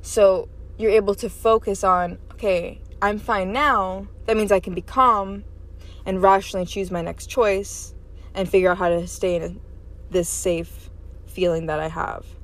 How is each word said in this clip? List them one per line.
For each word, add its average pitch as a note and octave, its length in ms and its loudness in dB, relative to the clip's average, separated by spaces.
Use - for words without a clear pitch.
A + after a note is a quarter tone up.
So G3 480 4
you're A3 140 2
able G3+ 240 4
to A3+ 120 -6
focus A3 560 0
on, F3+ 320 2
"Okay, F#3 480 -2
I'm G#3 160 2
fine G3+ 340 -2
now. G3+ 540 0
That A3 140 2
means G#3 120 2
I G3 100 6
can F#3 120 -8
be F3+ 80 -6
calm G3+ 640 4
and F#3+ 160 0
rationally G3 420 4
choose F3+ 260 -6
my F3 120 -4
next E3+ 240 -10
choice G3+ 680 0
and F#3+ 140 -2
figure F#3 220 6
out F3+ 80 2
how F3+ 100 2
to E3+ 180 0
stay F3 300 -2
in E3 60 -2
a, F3 120 -8
this F3+ 200 0
safe - 580 -4
feeling E3 400 -2
that D3+ 120 -2
I D#3+ 100 -4
have." - 360 -6